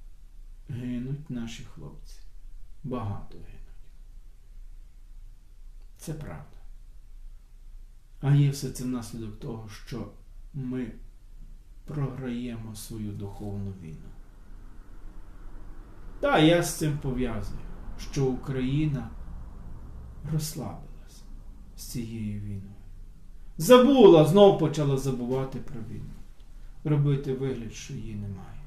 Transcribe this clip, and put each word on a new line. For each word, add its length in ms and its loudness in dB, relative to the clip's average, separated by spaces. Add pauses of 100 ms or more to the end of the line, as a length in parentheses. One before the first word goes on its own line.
(680)
гинуть 600 -6
наші 340 -6
хлопці. 560 -14 (640)
Багато 540 -6
гинуть. 140 -12 (2500)
Це 160 -10
правда. 480 -12 (1600)
А 140 6
є 140 8
все 220 -4
це 120 -8
внаслідок 560 -6
того, 300 -8
що 380 -8 (460)
ми 380 -4 (960)
програємо 880 -6
свою 360 -8
духовну 680 -6
війну. 280 -12 (2000)
Та, 200 4
я 240 8
з 140 -2
цим 200 0
пов'язую, 640 -2 (380)
що 280 0
Україна 840 0 (1200)
розслабилась 920 -6 (540)
з 60 -12
цією 580 -6
війною. 340 -8 (840)
Забула, 680 12
знов 340 12
почала 380 4
забувати 640 0
про 220 -6
війну. 320 -8 (680)
Робити 500 4
вигляд, 400 -4
що 200 -10
її 220 -8
немає. 520 -8